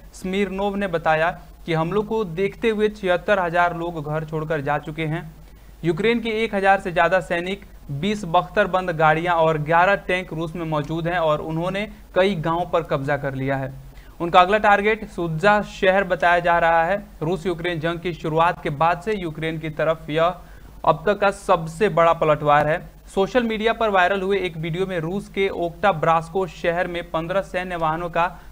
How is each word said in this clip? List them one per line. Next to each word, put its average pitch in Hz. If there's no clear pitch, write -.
स्मिरनोव 196
ने 202
बताया 160
कि 165
हमलों 170
को 220
देखते 196
हुए 214
छिहत्तर 190
हजार 170
लोग 165
घर 156
छोड़कर 156
जा 147
चुके 156
हैं। 160
यूक्रेन 202
के 220
एक 208
हजार 196
से 190
ज्यादा 175
सैनिक, 180
बीस 196
बख्तरबंद 180
गाड़ियां 160
और 160
ग्यारह 170
टैंक 180
रूस 165
में 170
मौजूद 156
हैं 175
और 156
उन्होंने 180
कई 190
गांवों 165
पर 170
कब्जा 143
कर 135
लिया 135
है। 135
उनका 170
अगला 190
टारगेट 208
सुत्जा 180
शहर 196
बताया 175
जा 170
रहा 165
है। 190
रूस 175
यूक्रेन 170
जंग 165
की 175
शुरुआत 165
के 170
बाद 165
से 220
यूक्रेन 160
की 160
तरफ 156
यह 165
अब 160
तक 202
का 196
सबसे 175
बड़ा 165
पलटवार 151
है। 160
सोशल 196
मीडिया 220
पर 226
वायरल 190
हुए 190
एक 175
वीडियो 170
में 185
रूस 180
के 196
ओक्टा 170
ब्रास्को 165
शहर 175
में 170
पन्द्रह 170
सैन्य 180
वाहनों 165
का 170